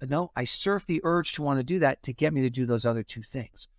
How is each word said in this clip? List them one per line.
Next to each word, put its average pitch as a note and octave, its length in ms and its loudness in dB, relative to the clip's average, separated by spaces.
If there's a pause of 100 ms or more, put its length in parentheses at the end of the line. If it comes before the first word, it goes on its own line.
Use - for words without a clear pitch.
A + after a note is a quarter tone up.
"No, D3 340 -2
I A#2+ 100 -2
surf - 420 -2
the D#3+ 160 0
urge E3+ 300 0
to D3+ 100 -6
wanna C3+ 200 2
do B2+ 160 0
that C3+ 240 2
to B2+ 100 -6
get D#3 200 2
me C3+ 80 2
to C3 80 4
do B2 160 0
those A#2 220 2
other A2+ 160 0
two A2+ 200 -12
things." - 440 -12 (120)